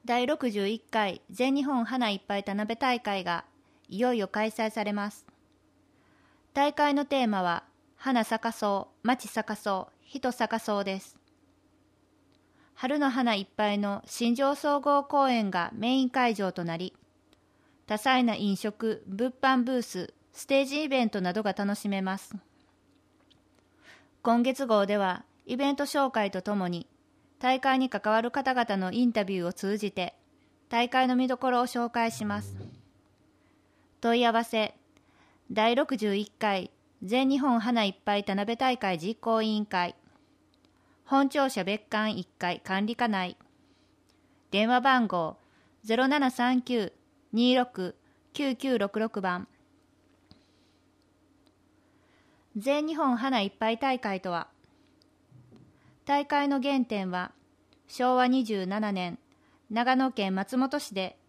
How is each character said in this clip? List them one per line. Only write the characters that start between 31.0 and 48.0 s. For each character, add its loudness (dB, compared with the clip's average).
の 2
見 2
ど -2
こ 0
ろ 4
を 2
紹 -4
介 0
し -10
ま -4
す。 -12
問 2
い 4
合 4
わ 2
せ、 -2
第 4
六 0
十 0
一 -4
回 -2
全 0
日 2
本 2
花 2
い 2
っ -16
ぱ 0
い -2
田 -2
辺 -2
大 0
会 -2
実 -6
行 0
委 0
員 -2
会、 -2
本 4
庁 2
舎 -2
別 -2
館 0
一 -6
階 -4
管 -2
理 -4
課 0
内、 -2
電 2
話 4
番 4
号 -4
ゼ 0
ロ 4
七 2
三 2
九 -2
二 4
六 -2